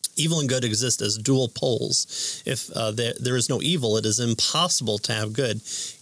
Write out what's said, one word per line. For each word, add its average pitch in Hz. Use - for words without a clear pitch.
evil 160
and 139
good 127
exist 113
as 104
dual 131
poles. -
If, -
uh, 110
there, 117
there 123
is 120
no 123
evil, 127
it 110
is 110
impossible 117
to -
have 110
good. 110